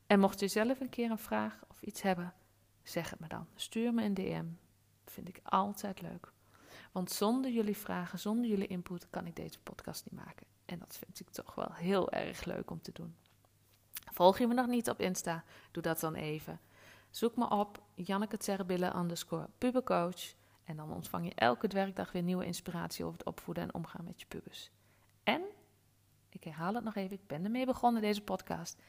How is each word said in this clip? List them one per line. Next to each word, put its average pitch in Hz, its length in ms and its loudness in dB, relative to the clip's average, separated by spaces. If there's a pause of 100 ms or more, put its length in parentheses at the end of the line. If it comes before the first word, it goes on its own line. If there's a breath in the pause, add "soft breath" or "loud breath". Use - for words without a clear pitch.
En 202 140 10
mocht 196 200 6
je 196 80 4
zelf 226 320 4
een 254 80 -4
keer 233 220 0
een 220 80 0
vraag 214 500 -2
of - 140 -20
iets - 200 -10
hebben, 175 320 2 (480)
zeg - 280 -4
het - 100 -10
me 160 80 -10
dan. - 260 -6
Stuur 233 400 0
me 226 100 2
een 202 100 2
D 190 40 0
M. 165 280 -2 (580)
Vind - 240 -12
ik 185 140 -14
altijd 202 580 0
leuk. 170 320 -12 (600 loud breath)
Want 180 180 -2
zonder 254 400 2
jullie 214 260 2
vragen, 180 420 -4
zonder 226 320 2
jullie 196 160 2
input, 175 440 -6
kan 180 160 -4
ik 170 100 -10
deze 160 240 -10
podcast - 500 -10
niet - 140 -12
maken. - 220 -18 (180)
En 175 140 -8
dat - 180 -16
vind - 240 -14
ik - 100 -16
toch - 240 -10
wel - 180 -4
heel 180 380 2
erg - 340 -4
leuk - 260 -4
om 165 120 -8
te - 100 -10
doen. 165 240 -12 (960)
Volg 180 260 8
je 247 80 6
me 233 80 4
nog 247 120 4
niet 240 240 2
op - 100 -2
Insta? 180 440 0 (260 loud breath)
Doe 170 120 -6
dat 165 180 0
dan 160 140 0
even. 156 460 -6 (500 loud breath)
Zoek - 260 0
me 240 140 2
op, 208 320 0 (120)
Janneke 202 420 -2
Terbille 185 600 0
underscore 170 520 -2 (100)
pubercoach. 185 760 2 (300 soft breath)
En 156 120 -8
dan 151 160 -8
ontvang - 320 -4
je 170 100 -4
elke - 340 4
werkdag 190 440 -2
weer 180 100 -2
nieuwe 180 240 0
inspiratie 170 580 -6
over 165 140 -6
het - 80 -12
opvoeden 170 360 -6
en 156 120 -6
omgaan 170 300 -8
met 180 160 -12
je - 60 -18
pubers. - 440 -12 (520 soft breath)
En, 277 200 2 (840)
ik - 160 -16
herhaal 165 300 -4
het 233 100 -2
nog 220 100 -4
even, 196 220 -4
ik - 100 -16
ben 151 180 -4
ermee 247 220 0
begonnen, 240 360 4
deze 208 200 4
podcast. 180 680 -4